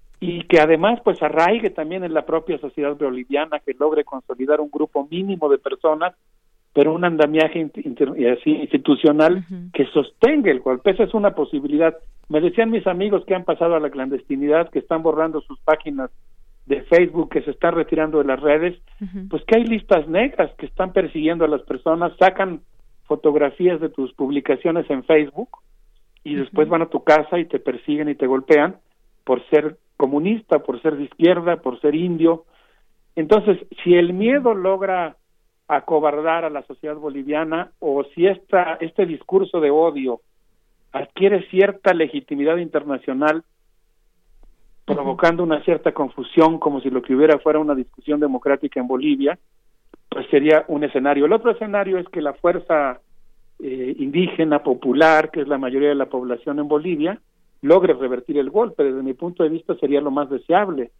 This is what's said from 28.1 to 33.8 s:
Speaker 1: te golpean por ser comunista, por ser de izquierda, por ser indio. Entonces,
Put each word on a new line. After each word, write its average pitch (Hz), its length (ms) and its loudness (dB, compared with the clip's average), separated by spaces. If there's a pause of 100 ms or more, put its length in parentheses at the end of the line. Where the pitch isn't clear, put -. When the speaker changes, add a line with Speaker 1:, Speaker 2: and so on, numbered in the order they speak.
Speaker 1:
te 143 100 -2
golpean 147 520 2 (480)
por 127 240 -2
ser 151 280 2 (200)
comunista, 151 640 0
por 123 220 -6
ser 156 140 -2
de 143 80 -8
izquierda, 170 540 2
por 127 240 -6
ser 147 140 2
indio. 165 500 2 (680)
Entonces, 196 440 2 (240)